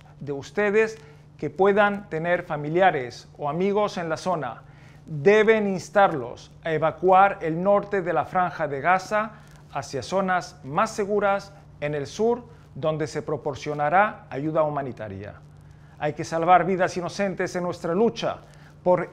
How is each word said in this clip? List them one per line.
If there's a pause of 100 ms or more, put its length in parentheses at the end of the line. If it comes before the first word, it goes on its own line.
(200)
de
ustedes (380)
que
puedan
tener
familiares
o
amigos
en
la
zona. (440)
Deben
instarlos (120)
a
evacuar
el
norte
de
la
Franja
de
Gaza (420)
hacia
zonas
más
seguras (260)
en
el
sur, (320)
donde
se
proporcionará
ayuda
humanitaria. (600)
Hay
que
salvar
vidas
inocentes
en
nuestra
lucha (420)
por